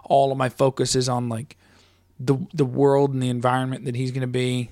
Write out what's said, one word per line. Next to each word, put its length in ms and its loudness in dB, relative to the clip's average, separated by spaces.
all 280 4
of 60 -4
my 100 0
focus 480 0
is 120 0
on, 200 -2
like, 280 -10
the, 140 2
the 140 0
world 480 2
and 80 -2
the 80 -2
environment 560 -2
that 100 -4
he's 160 -2
gonna 140 -4
be 460 -2